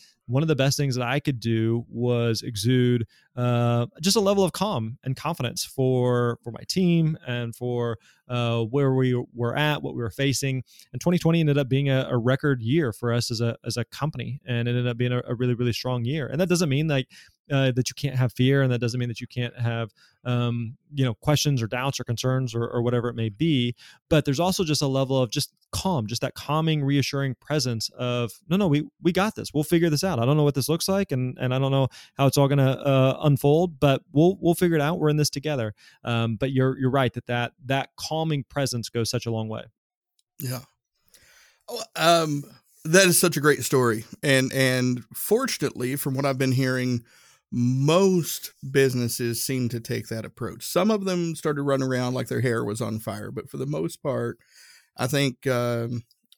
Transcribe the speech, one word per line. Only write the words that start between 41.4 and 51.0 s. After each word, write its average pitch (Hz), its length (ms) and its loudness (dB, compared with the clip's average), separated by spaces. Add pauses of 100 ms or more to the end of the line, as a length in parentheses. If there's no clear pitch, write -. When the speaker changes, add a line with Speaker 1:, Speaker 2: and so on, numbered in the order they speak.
Speaker 2:
Oh, 226 140 -10 (160)
um, 160 460 2 (420)
that 185 220 6
is 175 120 4
such 170 160 2
a 147 60 -2
great 139 220 4
story. 117 420 2 (160)
And, 135 320 2
and 127 500 0 (100)
fortunately, 143 840 -2
from 139 160 -4
what 135 120 -2
I've 135 120 0
been 131 160 2
hearing, 127 500 0 (520)
most 147 1000 2 (160)
businesses 123 760 0
seem 127 260 -2
to 117 100 -6
take 113 280 -8
that 113 180 -8
approach. - 400 -10
Some 190 260 0
of 202 140 -2